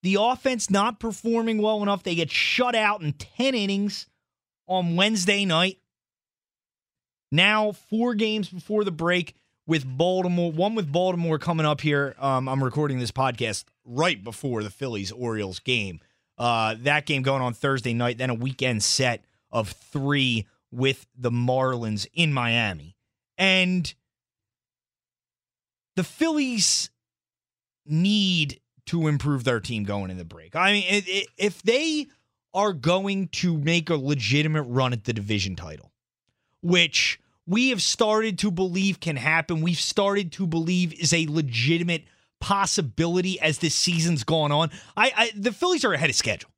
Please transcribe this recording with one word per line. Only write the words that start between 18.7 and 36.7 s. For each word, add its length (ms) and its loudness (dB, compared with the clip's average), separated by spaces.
set 420 0
of 160 0
three 800 -2
with 360 0
the 120 -2
Marlins 840 0
in 180 2
Miami. 640 -2
And 560 2
the 80 0
Phillies 840 0
need 760 0
to 200 0
improve 380 0
their 160 2
team 240 -4
going 260 -4
in 80 -10
the 80 -12
break. 300 -16
I 160 4
mean, 180 2
it, 180 0
it, 200 -4
if 240 -2
they 460 0
are 180 0
going 540 0
to 280 0
make 360 0
a 40 2
legitimate 680 0
run 300 0
at 100 -6
the 100 -2
division 420 -2
title, 360 -14
which 560 2